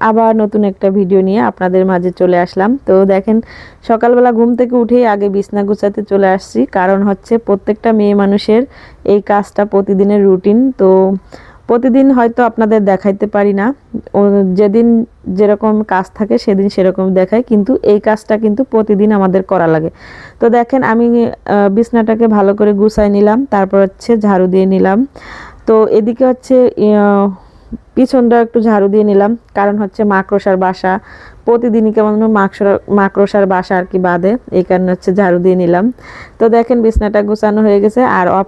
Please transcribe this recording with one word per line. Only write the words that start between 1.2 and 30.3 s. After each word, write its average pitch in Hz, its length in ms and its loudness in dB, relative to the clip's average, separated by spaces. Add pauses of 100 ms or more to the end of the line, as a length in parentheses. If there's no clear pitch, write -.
নিয়ে 190 200 0
আপনাদের 185 460 -2
মাঝে 180 240 -2
চলে 180 280 0
আসলাম। 190 480 -2
তো 190 180 4
দেখেন, 196 360 0 (420)
সকালবেলা 240 500 0
ঘুম 233 240 0
থেকে 247 200 -2
উঠেই 240 300 0
আগে 202 220 -2
বিছনা 202 340 -4
গুছাতে 202 400 -4
চলে 196 260 0
আসছি, 190 380 -2
কারণ 196 360 -2
হচ্ছে 202 360 -2
প্রত্যেকটা 214 540 -4
মেয়ে 208 220 0
মানুষের 202 480 0 (420)
এই 202 160 0
কাজটা 202 440 -2
প্রতিদিনের 202 600 0
রুটিন। 208 460 2
তো 190 460 2 (500)
প্রতিদিন 254 440 2
হয়তো 240 320 0
আপনাদের 220 420 0
দেখাইতে 196 420 -2
পারি 202 260 0
না, 202 220 -2 (400)
ও 202 60 2 (340)
যেদিন 226 500 2 (240)
যেরকম 208 540 0
কাজ 190 220 -2 (100)
থাকে 226 240 -2
সেদিন 196 300 0
সেরকম 190 460 -2
দেখাই, 185 280 0
কিন্তু 214 400 0
এই 208 180 2
কাজটা 214 380 -2
কিন্তু 220 260 -2
প্রতিদিন 214 480 0
আমাদের 190 300 0
করা 180 240 -2
লাগে। 160 240 -2 (500)
তো 233 80 2
দেখেন, 240 340 0
আমি, 233 440 0
আহ, 202 420 -2
বিছনাটাকে 226 580 0
ভালো 202 280 2
করে 208 180 0
গুছাই 208 380 0
নিলাম, 208 400 0
তারপর 196 280 0
হচ্ছে 196 400 -2
ঝাড়ু 202 280 2
দিয়ে 190 200 0
নিলাম। 190 400 0 (600)
তো 220 200 2
এদিকে 226 400 0
হচ্ছে, 254 300 0 (100)
আহ, 202 640 0 (640)
পিছনটা 240 460 2
একটু 233 200 -2
ঝাড়ু 208 280 2
দিয়ে 214 160 2
নিলাম, 208 340 0 (160)
কারণ 202 240 -2
হচ্ছে 214 260 -4
মাকড়সার 196 520 0